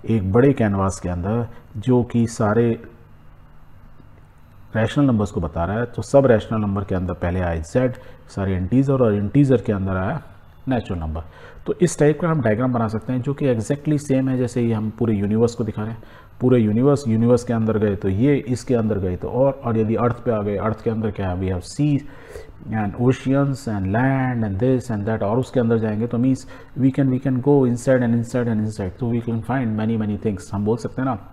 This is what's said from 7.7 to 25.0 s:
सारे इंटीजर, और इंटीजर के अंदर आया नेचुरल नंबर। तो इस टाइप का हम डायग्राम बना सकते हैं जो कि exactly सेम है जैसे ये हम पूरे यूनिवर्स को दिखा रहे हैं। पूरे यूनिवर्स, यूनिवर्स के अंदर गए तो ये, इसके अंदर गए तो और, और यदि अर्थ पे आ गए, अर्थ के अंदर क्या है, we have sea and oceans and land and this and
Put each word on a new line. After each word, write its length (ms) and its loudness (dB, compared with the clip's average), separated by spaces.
सारे 280 -2
इंटीजर, 460 2
और 120 4
इंटीजर 480 4
के 100 -2
अंदर 240 -2
आया 260 -4
नेचुरल 320 -2
नंबर। 220 -6
तो 160 -2
इस 160 0
टाइप 220 2
का 80 0
हम 140 0
डायग्राम 300 2
बना 160 0
सकते 240 -4
हैं 100 -2
जो 120 -4
कि 200 0
exactly 440 -2
सेम 300 0
है 100 0
जैसे 240 0
ये 100 2
हम 260 -2
पूरे 160 2
यूनिवर्स 400 2
को 100 -4
दिखा 180 -6
रहे 100 -6
हैं। 100 -14
पूरे 200 6
यूनिवर्स, 480 4
यूनिवर्स 360 4
के 80 -2
अंदर 260 0
गए 180 2
तो 120 -2
ये, 280 4
इसके 380 -2
अंदर 240 0
गए 180 -2
तो 120 -8
और, 240 2
और 260 -2
यदि 160 2
अर्थ 300 0
पे 60 0
आ 120 0
गए, 140 -2
अर्थ 260 -2
के 80 0
अंदर 200 -2
क्या 180 -4
है, 120 -4
we 120 -2
have 120 -4
sea 320 0
and 260 -4
oceans 640 0
and 260 -2
land 520 0
and 160 -2
this 280 0
and 180 -2